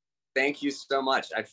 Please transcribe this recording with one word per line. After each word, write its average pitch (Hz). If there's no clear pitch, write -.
Thank 143
you 143
so 135
much. 131
I've, 110